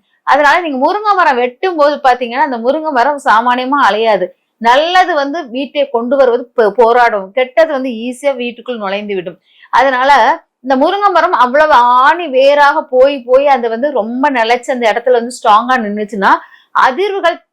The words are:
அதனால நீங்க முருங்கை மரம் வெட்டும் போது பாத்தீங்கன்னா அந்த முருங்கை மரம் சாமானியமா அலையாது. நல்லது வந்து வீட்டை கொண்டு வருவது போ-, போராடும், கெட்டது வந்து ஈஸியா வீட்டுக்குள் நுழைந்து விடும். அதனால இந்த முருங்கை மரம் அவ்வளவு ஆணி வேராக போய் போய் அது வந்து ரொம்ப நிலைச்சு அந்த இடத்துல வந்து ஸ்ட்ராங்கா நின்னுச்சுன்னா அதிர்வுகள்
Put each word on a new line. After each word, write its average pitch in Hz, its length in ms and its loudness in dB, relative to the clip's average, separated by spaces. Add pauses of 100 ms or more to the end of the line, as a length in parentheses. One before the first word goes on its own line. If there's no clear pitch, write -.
(220)
அதனால 285 380 2
நீங்க 302 180 -6
முருங்கை 403 380 0
மரம் 320 200 2
வெட்டும் 247 400 -4
போது 294 200 2
பாத்தீங்கன்னா 247 520 -2
அந்த 247 100 -6
முருங்கை 302 340 -4
மரம் 269 320 0
சாமானியமா 247 580 0
அலையாது. 208 440 0 (340)
நல்லது 330 540 2
வந்து 285 240 -4 (120)
வீட்டை 277 400 -4
கொண்டு 240 260 -2
வருவது 247 380 0
போ-, 214 220 2
போராடும், 226 560 2
கெட்டது 302 400 0
வந்து 262 260 -6
ஈஸியா 254 360 -6
வீட்டுக்குள் 240 480 -10
நுழைந்து 202 320 -6
விடும். 180 240 -10 (320)
அதனால 262 400 0 (500)
இந்த 262 160 -2
முருங்கை 381 360 0
மரம் 339 200 2
அவ்வளவு 285 420 2 (260)
ஆணி 320 280 2
வேராக 285 540 2
போய் 277 400 2
போய் 254 240 2
அது 254 220 2
வந்து 233 220 -4
ரொம்ப 247 400 -2
நிலைச்சு 240 400 -2
அந்த 247 200 -2
இடத்துல 247 280 0
வந்து 240 180 -6
ஸ்ட்ராங்கா 233 400 2
நின்னுச்சுன்னா 208 540 -2 (500)
அதிர்வுகள் 339 560 0 (160)